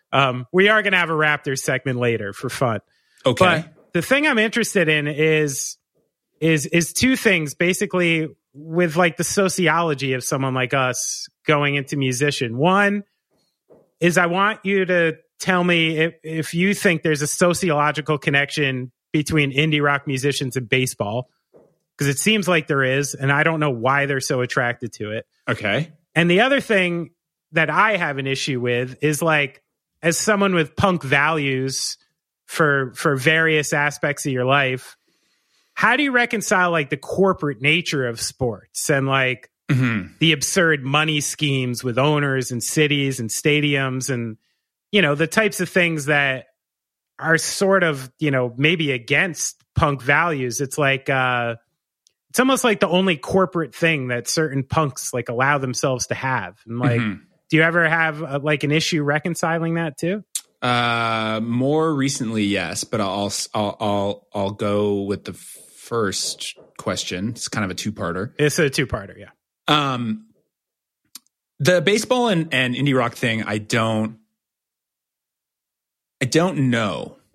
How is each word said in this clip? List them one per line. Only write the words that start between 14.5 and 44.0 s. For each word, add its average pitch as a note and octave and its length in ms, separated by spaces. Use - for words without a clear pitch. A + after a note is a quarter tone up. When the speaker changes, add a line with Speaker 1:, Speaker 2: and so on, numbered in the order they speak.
Speaker 1:
you F#3+ 220
to E3+ 320
tell F#3 240
me E3 340
if, E3 160
if D#3+ 300
you F3+ 200
think F#3 300
there's D3+ 180
a D3 60
sociological D3+ 920
connection C#3 720
between D3+ 400
indie D3 320
rock C#3+ 240
musicians C3+ 480
and B2+ 140
baseball, B2 600
'cause C#3+ 100
it C#3 120
seems G#3 280
like E3 200
there C#3 160
is, C3+ 300
and C#3 180
I C#3+ 120
don't E3 160
know D3+ 120
why C3 340
they're C#3 160
so C3 200
attracted A#2+ 520
to G#2 180
it. A2 140
Speaker 2:
Okay. A#2 420
Speaker 1:
And E3+ 140
the F3+ 120
other C4 200
thing F3 500
that D#3 180
I G3 280
have D3+ 220
an C3+ 80
issue C3+ 340
with B2 400
is, D3 200
like, D3+ 400
as E3 160
someone G3 380
with D#3+ 200
punk F3+ 280
values C#3 920
for, C#3 500
for D3 200
various D#3 580
aspects D3 520
of D3 60
your B2 140
life, C3 500
how A3+ 220
do D4 80
you C#4+ 80
reconcile, G#3+ 600
like, D#3 180
the D3 80
corporate E3 640
nature D3 460
of A#2 140
sports - 680
and, C#3 180
like, C3 420
Speaker 2:
Mm-hmm. A#2 500
Speaker 1:
the D#3+ 120
absurd D3+ 540
money D3+ 340
schemes C3+ 640
with B2 160
owners C#3 520
and A#2+ 120
cities C#3+ 560
and A2+ 100
stadiums C#3+ 800